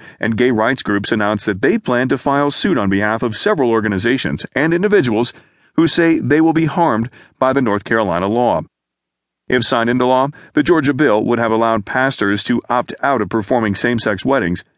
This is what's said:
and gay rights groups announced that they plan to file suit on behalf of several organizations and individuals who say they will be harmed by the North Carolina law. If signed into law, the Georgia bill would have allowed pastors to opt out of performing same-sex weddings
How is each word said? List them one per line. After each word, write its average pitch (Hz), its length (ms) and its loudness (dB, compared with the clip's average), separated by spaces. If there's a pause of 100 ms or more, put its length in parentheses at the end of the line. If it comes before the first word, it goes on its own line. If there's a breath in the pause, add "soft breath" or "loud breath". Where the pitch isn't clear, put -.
(200 loud breath)
and 110 160 -2
gay 123 140 2
rights 117 320 0
groups 101 300 -2
announced 107 340 -2
that 101 160 -2
they 185 160 2
plan 127 320 0
to 135 80 0
file 143 320 0
suit 170 260 -2
on 101 140 0
behalf 107 320 0
of 113 160 -4
several 156 320 0
organizations 110 760 0 (100)
and 156 200 0
individuals 170 580 0 (440 soft breath)
who 160 120 4
say 165 320 2
they 147 200 2
will 160 120 4
be 160 140 0
harmed 123 440 0 (300 loud breath)
by 131 120 2
the 139 80 0
North 104 220 0
Carolina 98 460 0
law. 107 340 0 (840)
If 123 160 2
signed 117 260 0
into 123 160 2
law, 127 220 2 (240 loud breath)
the 147 100 2
Georgia 143 320 2
bill 120 300 2
would 117 160 0
have 113 100 0
allowed 113 340 0
pastors 127 600 -2
to 120 260 -2
opt 120 220 -2 (100)
out 135 180 0
of 98 80 -4
performing 110 460 0
same-sex 117 500 -2
weddings 110 380 0 (160)